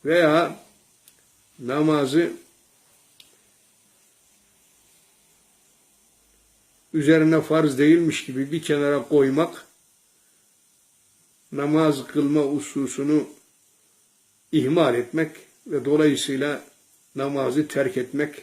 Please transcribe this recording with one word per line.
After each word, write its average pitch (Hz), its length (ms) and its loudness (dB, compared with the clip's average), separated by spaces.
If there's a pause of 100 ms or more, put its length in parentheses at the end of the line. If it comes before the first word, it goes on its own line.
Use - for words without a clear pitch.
Veya 160 560 2 (960)
namazı 147 760 0 (4000)
üzerine 156 480 4
farz 156 380 0
değilmiş 156 460 4
gibi 135 280 -8
bir 160 100 -6
kenara 143 460 -2
koymak, 147 580 0 (1900)
namaz 147 540 0
kılma 143 340 0
hususunu 139 880 -2 (1200)
ihmal 143 420 2
etmek 156 420 -4 (300)
ve 139 180 -6
dolayısıyla 143 800 0 (500)
namazı 139 540 -4
terk 135 280 -2
etmek 139 460 -6